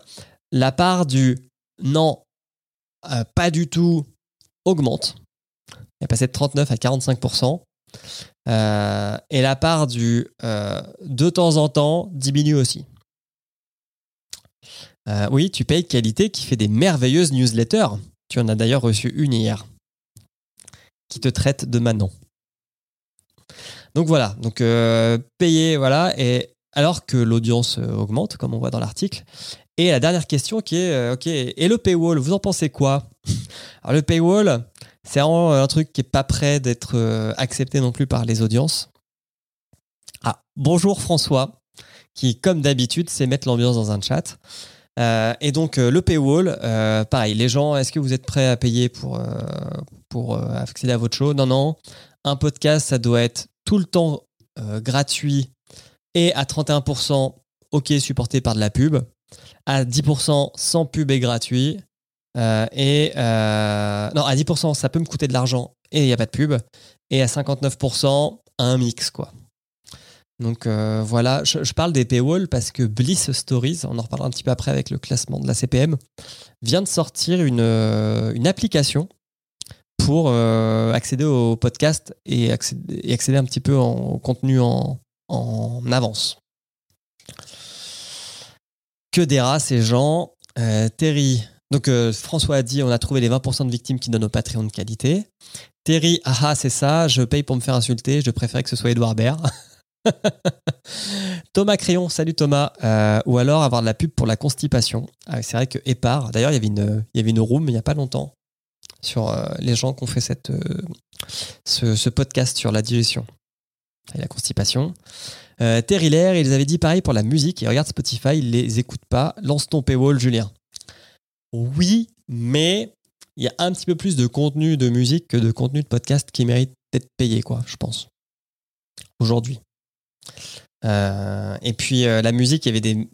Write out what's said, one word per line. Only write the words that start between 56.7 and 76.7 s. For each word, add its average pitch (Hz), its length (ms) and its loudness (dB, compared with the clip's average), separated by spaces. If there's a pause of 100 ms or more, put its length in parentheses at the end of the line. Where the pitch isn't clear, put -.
et - 20 2
un 147 80 2
pour 131 180 -4
cent, 135 360 0 (360)
ok, 151 280 0
supporté 127 420 -2
par 117 140 0
de 110 40 0
la 107 120 2
pub. 143 260 2 (720)
À 135 180 2
dix 120 160 -2
pour 143 200 0
cent, 147 340 2
sans 165 320 -2
pub 143 240 -2
et 135 80 2
gratuit. 127 580 -2 (580)
Euh, 113 360 0
et, 139 460 2
euh, 107 1000 0
non, 147 80 2
à 135 120 0
dix 147 100 4
pour 165 120 4
cent, 156 160 0
ça 139 160 -2
peut 165 100 -2
me 165 60 -2
coûter - 220 -4
de 127 60 -2
l'argent 123 420 -2 (160)
et 151 100 2
il 143 40 4
n'y 127 80 4
a 117 40 2
pas 113 80 0
de - 60 -4
pub. 147 240 0 (560)
Et 135 100 4
à 127 60 4
cinquante-neuf 139 500 -2
pour - 180 -2
cent, 143 460 0 (160)
un 127 220 2
mix, 120 320 -4
quoi. - 200 -10 (1080)
Donc, 117 280 -6
euh, 107 360 -2
voilà, 120 400 0
je, 151 200 -2
je 131 100 -4
parle 170 200 0
des 131 120 2
paywalls 139 420 0
parce 123 240 -4
que - 120 -2
Bliss 127 480 0
Stories, 131 540 -2
on 117 120 -6
en 117 60 -4
reparlera 135 240 -6
un - 20 -6
petit - 140 -10
peu 131 80 0
après - 180 -4
avec 135 220 -2
le 131 80 -4
classement 131 400 -4
de 139 80 -4
la 127 80 0
C - 100 -2
P 127 140 0
M, 151 180 2 (640)
vient 147 220 0